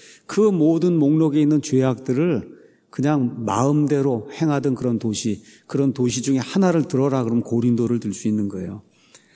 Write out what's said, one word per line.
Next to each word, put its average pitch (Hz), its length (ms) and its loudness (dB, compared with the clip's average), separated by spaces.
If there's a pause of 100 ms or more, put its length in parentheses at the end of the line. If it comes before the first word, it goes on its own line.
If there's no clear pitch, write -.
(260)
그 - 140 -2
모든 170 580 2
목록에 151 420 2
있는 151 200 2
죄악들을 131 960 0 (340)
그냥 131 560 -2
마음대로 135 880 0
행하던 143 440 0
그런 120 240 -2
도시, 107 420 -4 (240)
그런 139 260 0
도시 123 300 -2
중에 131 160 0
하나를 170 460 2
들어라 131 400 0
그러면 117 180 0
고린도를 117 560 0
들 110 140 -6
수 - 160 -6
있는 107 200 -2
거예요. 95 340 -10 (540)